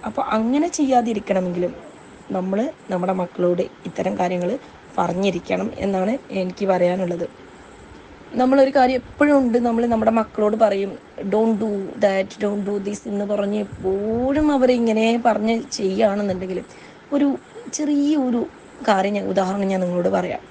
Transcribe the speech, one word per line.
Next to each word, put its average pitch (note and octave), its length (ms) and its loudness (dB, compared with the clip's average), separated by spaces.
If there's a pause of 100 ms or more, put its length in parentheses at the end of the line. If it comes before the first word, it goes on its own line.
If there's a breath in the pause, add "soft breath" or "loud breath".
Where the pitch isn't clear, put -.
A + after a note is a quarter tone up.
അപ്പോൾ A3 160 -6
അങ്ങനെ B3 460 0
ചെയ്യാതിരിക്കണമെങ്കിലും G3+ 1040 0 (580)
നമ്മൾ F#3+ 280 -2 (320)
നമ്മുടെ F#3 220 -2
മക്കളോട് F3+ 500 0 (240)
ഇത്തരം F#3 320 -4
കാര്യങ്ങൾ F3+ 320 -2 (440 loud breath)
പറഞ്ഞിരിക്കണം F#3 840 -2
എന്നാണ് G3 400 -2 (120)
എനിക്ക് F#3+ 360 -4
പറയാനുള്ളത്. F3+ 600 0 (1080)
നമ്മളൊരു C4 360 4
കാര്യം C4 240 4
എപ്പോഴും D4 440 2
ഉണ്ട്, B3 200 2
നമ്മൾ A#3 280 2
നമ്മുടെ A3 240 2
മക്കളോട് G#3+ 460 0
പറയും, G3+ 340 2 (320)
"Don't G#3+ 320 2
do G#3+ 140 -2 (300)
that, G3 300 2 (100)
don't G#3 260 -2
do G3+ 140 -2
this" G3+ 280 -6
എന്ന് G3+ 180 -4
പറഞ്ഞ് G3+ 340 -2
എപ്പോഴും A3+ 920 0
അവരെ B3+ 220 4
ഇങ്ങനെ A3+ 500 2
പറഞ്ഞ് A3+ 380 2 (100)
ചെയ്യുകയാണെന്നുണ്ടെങ്കിൽ F#3+ 880 -2 (520 loud breath)
ഒരു C#4+ 140 2 (460)
ചെറിയ D4+ 440 0
ഒരു B3 240 0 (420)
കാര്യം G3+ 300 2
ഞാൻ, G3 160 -4
ഉദാഹരണം F#3+ 400 0
ഞാൻ F#3+ 120 0
നിങ്ങളോട് F3+ 280 0
പറയാം. F#3 420 -2